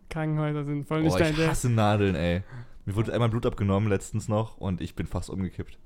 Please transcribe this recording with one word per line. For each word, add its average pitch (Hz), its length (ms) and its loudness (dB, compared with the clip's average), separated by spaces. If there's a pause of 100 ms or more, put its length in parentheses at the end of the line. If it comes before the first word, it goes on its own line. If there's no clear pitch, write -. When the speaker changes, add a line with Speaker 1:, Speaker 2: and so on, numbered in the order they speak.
Speaker 1:
Krankenhäuser 151 560 -2
sind 143 240 -4
voll 160 140 0
nicht 160 120 4
Speaker 2:
Oh, 185 40 2
Speaker 1:
dein 160 140 4
Speaker 2:
ich 151 40 -2
Speaker 1:
Ding? 160 120 4
Speaker 2:
hasse 135 200 0
Nadeln, 104 460 4
ey. 87 280 0 (440)
Mir 98 80 -2
wurde 107 180 0
einmal 117 160 2
Blut 117 160 0
abgenommen 104 440 2
letztens 101 400 -2
noch 110 300 0
und 92 220 -4
ich - 140 -8
bin 82 120 -4
fast - 220 -6
umgekippt. - 580 -6